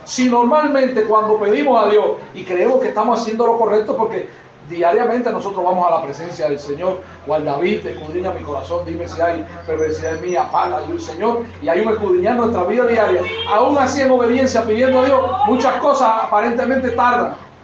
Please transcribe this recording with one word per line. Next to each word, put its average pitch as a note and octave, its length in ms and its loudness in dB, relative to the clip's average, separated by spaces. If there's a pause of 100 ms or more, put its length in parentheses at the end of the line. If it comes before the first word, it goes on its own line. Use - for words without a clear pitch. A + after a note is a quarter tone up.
Si B3+ 240 0
normalmente B3+ 760 2
cuando G#3+ 340 2
pedimos A#3 440 2
a G#3 60 2
Dios G#3 160 4 (300)
y F3+ 100 -14
creemos G#3 360 2
que - 80 0
estamos A#3 320 0
haciendo A3+ 260 -2
lo A3+ 120 2
correcto, G#3+ 380 0
porque F#3 320 -4 (400)
diariamente A3 640 0
nosotros F#3 340 -4
vamos F3+ 240 2
a - 40 0
la D#3+ 100 0
presencia D3+ 460 -6
del C#3+ 100 -4
Señor, E3+ 420 -4 (260)
"Guarda, C#3+ 300 -2
viste, F3 360 -2
escudriña F3 400 -6
mi - 100 -10
corazón, D#3 420 -6
dime E3+ 240 -8
si - 120 -6
hay E3 240 0 (220)
perversidad D#3+ 500 -4
en E3+ 60 -10
mí, F3+ 140 -2
apágala", E3+ 460 -2
dice - 100 -8
el E3+ 80 -6
Señor, A#3 420 -4 (200)
y D3+ 60 -4
hay F3 120 2
un A3 140 0
escudriñar G3+ 420 2
nuestra A3+ 280 0
vida A#3 220 2
diaria. G#3 360 2 (300)
Aún C#4+ 260 4
así, C4+ 240 0
en C4 80 4
obediencia, B3 520 2
pidiendo B3+ 380 2
a B3+ 60 4
Dios, C4+ 140 4 (260)
muchas B3 300 2
cosas C4 340 2 (120)
aparentemente A#3+ 680 0
tardan, A#3 440 2 (300)